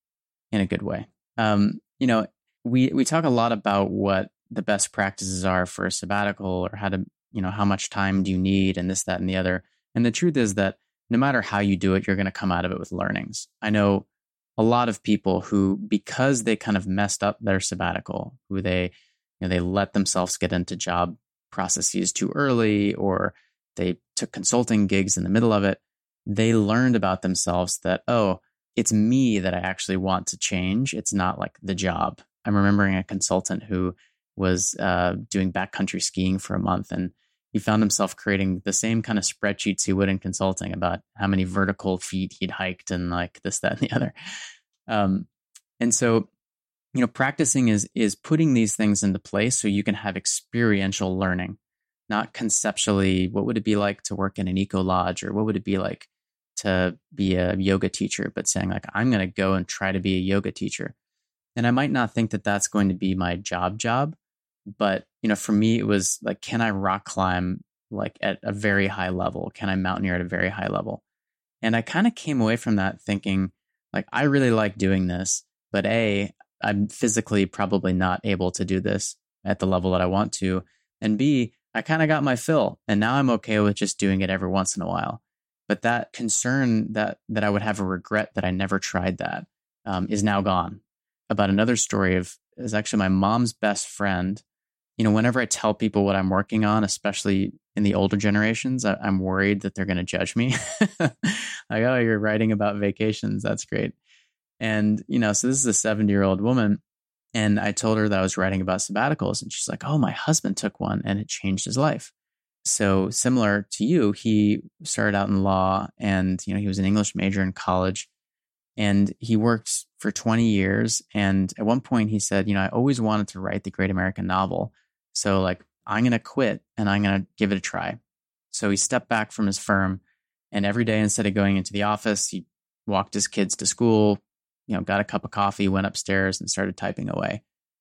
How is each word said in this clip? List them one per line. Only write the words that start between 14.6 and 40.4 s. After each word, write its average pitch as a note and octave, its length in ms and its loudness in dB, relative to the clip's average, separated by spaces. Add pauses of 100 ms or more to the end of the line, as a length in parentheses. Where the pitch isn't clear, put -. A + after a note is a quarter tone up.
lot A#2+ 240 4
of G#2+ 160 -6
people G2 380 2
who, G2 340 2 (100)
because A#2+ 600 0
they A2 100 2
kind G#2 220 -2
of F#2 100 -4
messed G2 380 -2
up G#2 160 -2
their G2 180 2
sabbatical, - 760 -6 (100)
who G2 140 -4
they, F#2 220 0 (580)
you - 0 -
know, F2+ 80 -2
they F2+ 100 2
let F#2+ 320 0
themselves F#2 460 0
get F2 160 -2
into F2+ 240 -4
job F2 400 -2 (340)
processes F#2 640 -2
too - 220 -4
early, A2 580 2
or - 400 -2 (420)
they F2+ 220 -2 (180)
took - 160 -6
consulting A2+ 560 2
gigs F#2+ 300 0
in F#2 80 -2
the F2+ 40 -4
middle A2+ 220 4
of G2+ 140 2
it, F#2+ 160 0 (480)
they A2 240 2
learned A2+ 440 4
about F#2+ 240 0
themselves F2+ 640 -2
that, A2 220 -2
"Oh, G#2+ 360 2 (340)
it's A#2+ 160 0
me A2+ 480 4
that F2+ 140 0
I F2+ 60 -2
actually F#2 360 -4
want F#2 320 -2
to - 100 -8
change. G2 560 -2
It's - 200 -6
not, F#2 260 0
like, - 240 -6
the G2 100 -2
job." E2+ 460 -2 (240)
I'm G2+ 120 0
remembering G2+ 400 4
a F#2+ 80 0
consultant F#2 600 -2
who F#2 320 -2 (400)
was, F#2 420 0
uh, F2+ 380 0 (140)
doing F#2+ 240 0
backcountry F#2+ 480 -6
skiing F#2 360 -2
for G2 160 -8
a F#2+ 60 0
month, F#2+ 320 -2
and F#2 200 -4 (420)
he G#2 60 0
found G#2+ 220 2
himself G2+ 360 0
creating F#2+ 480 0
the G2 80 -2
same A2+ 280 0
kind A2 160 -2
of F#2+ 60 0
spreadsheets - 600 -2
he G2 80 0
would F#2+ 160 2
in F#2+ 100 0
consulting F#2+ 540 -4